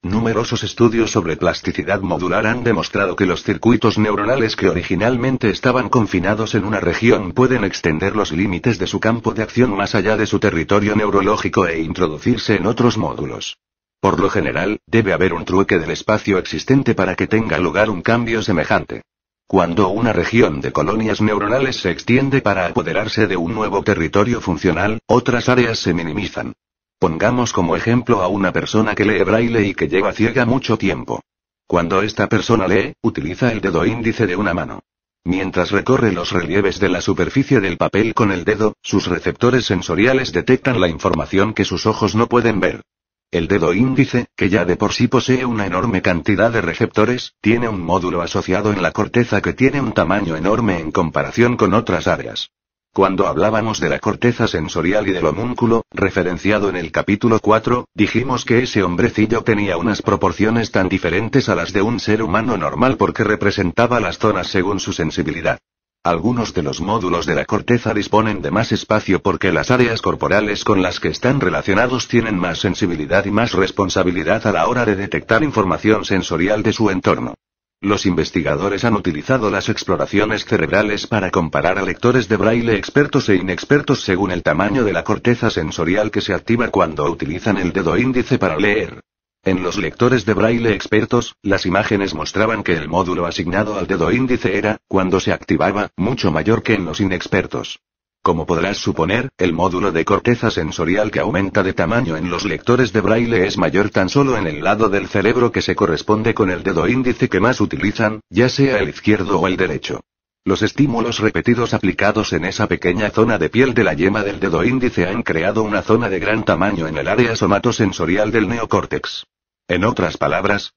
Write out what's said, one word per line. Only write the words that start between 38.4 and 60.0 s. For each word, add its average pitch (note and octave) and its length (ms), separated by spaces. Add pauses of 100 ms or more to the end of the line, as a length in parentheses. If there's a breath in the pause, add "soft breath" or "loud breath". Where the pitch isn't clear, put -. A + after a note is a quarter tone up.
dedo, G#2+ 360
sus - 260
receptores G2+ 600
sensoriales G#2 680
detectan B2+ 480
la F2+ 80
información E2 640
que G#2 140
sus F2 180
ojos G#2+ 300
no A2+ 120
pueden A#2 320
ver. F2 220 (520)
El E2 160
dedo F2 240
índice, C3 540 (100)
que F#2+ 140
ya F2+ 160
de F2 100
por G#2 160
sí A#2+ 160
posee B2+ 380
una A2 180
enorme F#2+ 380
cantidad F#2+ 480
de A2+ 100
receptores, G#2+ 800
tiene A#2 260
un G#2 140
módulo F2 400
asociado G2 540
en F#2+ 80
la D#2+ 100
corteza G#2+ 480
que F2+ 140
tiene C#3 260
un A#2 120
tamaño F2+ 440
enorme G2 420
en D#2 120
comparación F2 640
con F#2+ 160
otras F#2+ 360
áreas. A#1 420 (420)
Cuando F#2+ 340
hablábamos G#2+ 540
de - 80
la C2+ 120
corteza A#2 480
sensorial F2+ 600
y F#2+ 40
del F2 120
homúnculo, A2+ 680
referenciado F#2+ 760
en F2+ 80
el E2+ 160
capítulo G#2 480
cuatro, A2+ 540
dijimos A#2 500
que A#2+ 200
ese A2+ 180
hombrecillo G#2+ 580
tenía G2+ 380
unas F#2 240